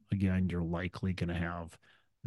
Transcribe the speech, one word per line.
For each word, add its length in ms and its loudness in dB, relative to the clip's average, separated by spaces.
again, 380 4
you're 140 0
likely 500 -2
gonna 200 -2
have 440 -4